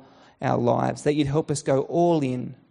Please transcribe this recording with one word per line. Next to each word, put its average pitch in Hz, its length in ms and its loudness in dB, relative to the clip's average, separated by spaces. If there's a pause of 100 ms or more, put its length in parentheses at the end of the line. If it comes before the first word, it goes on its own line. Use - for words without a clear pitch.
(420)
our 131 160 0
lives, 123 460 0
that 151 100 2
you'd 147 140 0
help 151 220 -2
us 143 120 -4
go 135 220 2
all 170 380 2
in 127 340 -4 (160)